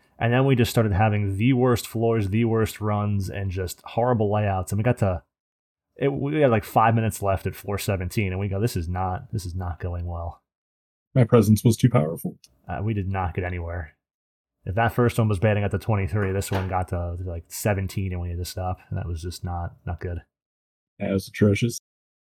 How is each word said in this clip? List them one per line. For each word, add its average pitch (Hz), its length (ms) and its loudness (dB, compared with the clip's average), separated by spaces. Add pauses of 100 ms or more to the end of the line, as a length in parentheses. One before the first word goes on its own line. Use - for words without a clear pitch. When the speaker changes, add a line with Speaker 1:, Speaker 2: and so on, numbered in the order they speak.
(180)
Speaker 1:
And 117 140 0
then 131 140 4
we 135 100 4
just 117 140 2
started 107 220 2
having 104 440 2
the 117 160 4
worst 123 340 2
floors, 113 440 0
the 117 160 2
worst 110 340 0
runs, 104 480 0
and 98 220 -6
just 90 340 -6
horrible 113 480 0
layouts. 98 400 0
And 98 60 0
we 110 40 0
got 120 160 2
to, 92 240 0 (720)
it, 139 160 0
we 143 280 -2
had, 139 100 6
like, 110 140 2
five 113 300 4
minutes 110 280 0
left 98 240 0
at 95 80 -4
floor 98 240 -6
seventeen, 92 540 -2
and 92 80 -4
we 101 80 -2
go, 98 120 -4
"This 117 140 0
is 85 140 -4
not, 92 440 -4
this - 140 -4
is 85 80 -8
not 90 240 -6
going 87 280 -6
well." 85 360 -10 (720)
Speaker 2:
My 131 80 6
presence 107 400 6
was 110 140 6
too 131 120 6
powerful. 156 480 -2 (320)
Speaker 1:
Uh, 80 140 -6
we 110 120 -2
did 98 140 -4
not 92 260 -4
get 92 100 -4
anywhere. 87 500 -8 (720)
If 95 100 -6
that 117 180 2
first 120 260 2
one 110 100 4
was 104 100 0
batting 104 240 2
at 101 80 0
the 101 80 0
twenty-three, 98 540 0
this 95 180 -4
one 95 180 -2
got 90 200 -2
to, 87 360 -4
like, 85 220 -8
seventeen, 95 680 -2
and 90 80 -4
we 87 100 -6
had 87 80 -4
to 90 60 -6
stop. 92 440 -6
And 98 100 -6
that 90 80 -6
was 82 160 -6
just 87 220 -10
not, 87 320 -6 (100)
not 85 140 -6
good. 87 220 -6 (760)
Speaker 2:
That 98 140 -2
was 95 160 0
atrocious. 107 500 2 (580)